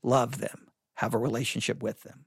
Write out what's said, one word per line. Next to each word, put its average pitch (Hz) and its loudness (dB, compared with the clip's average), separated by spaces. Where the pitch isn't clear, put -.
Love 123 4
them. - -8
Have - 0
a 113 2
relationship 117 -2
with 110 -4
them. - -20